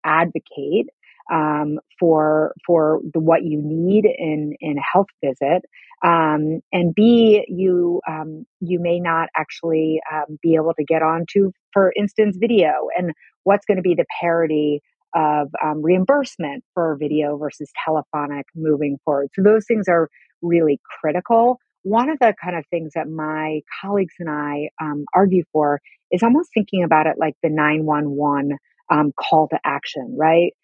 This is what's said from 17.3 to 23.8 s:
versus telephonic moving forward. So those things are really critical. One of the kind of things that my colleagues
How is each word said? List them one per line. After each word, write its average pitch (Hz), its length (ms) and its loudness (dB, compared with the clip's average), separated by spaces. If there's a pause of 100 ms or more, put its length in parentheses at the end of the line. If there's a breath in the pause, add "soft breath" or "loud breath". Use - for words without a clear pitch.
versus 147 340 -10 (140)
telephonic 147 680 -4
moving 147 500 -2
forward. 139 280 -2
So 190 100 -2
those 214 220 4
things 214 220 0
are 170 220 2 (320 soft breath)
really 165 400 2 (180)
critical. 226 600 2 (240)
One 226 260 0
of 311 100 -4
the 220 140 4 (100)
kind 175 140 -6
of 156 100 -8
things 160 280 -6
that 151 120 -4
my 156 540 -6 (180)
colleagues 196 400 -2